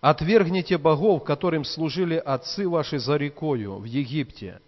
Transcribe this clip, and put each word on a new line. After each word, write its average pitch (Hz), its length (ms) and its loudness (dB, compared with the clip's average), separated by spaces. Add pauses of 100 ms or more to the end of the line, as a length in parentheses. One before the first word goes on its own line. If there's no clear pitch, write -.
Отвергните 170 760 2
богов, 156 440 4
которым 151 420 0
служили 160 520 -2
отцы 165 520 -4
ваши 156 300 -2
за 131 180 0
рекою 139 600 -4
в 101 80 -12
Египте, 120 840 -6